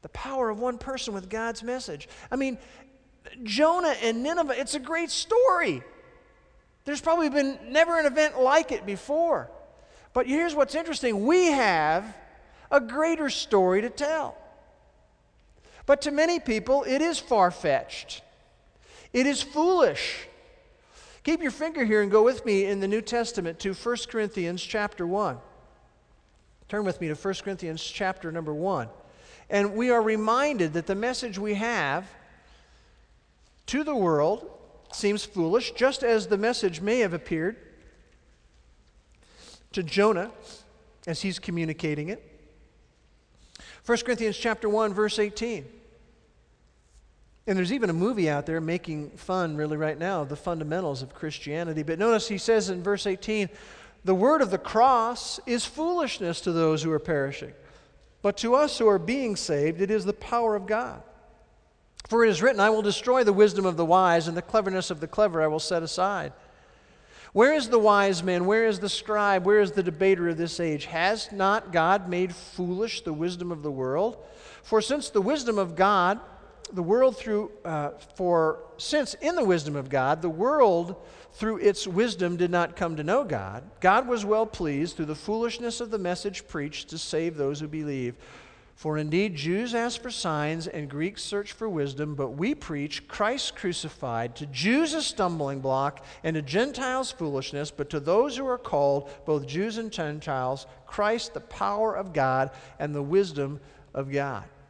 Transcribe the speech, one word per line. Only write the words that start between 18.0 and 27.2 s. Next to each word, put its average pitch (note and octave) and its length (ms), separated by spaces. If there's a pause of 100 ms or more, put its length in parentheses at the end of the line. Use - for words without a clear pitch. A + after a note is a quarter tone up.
It B3+ 140
is C#4+ 160
foolish. D#4 880 (960)
Keep D#4+ 180
your C#4 80
finger D#4 340
here G#3+ 160
and G3 120
go G#3+ 100
with B3+ 240
me G3 200
in G3 140
the G3 60
New G#3+ 140
Testament G#3+ 600
to G3 140
First A#3 340
Corinthians F#3 540
chapter G#3 440
one. F3 340 (1300)
Turn G#3 160
with F3+ 160
me E3 80
to D3+ 80
First F#3+ 260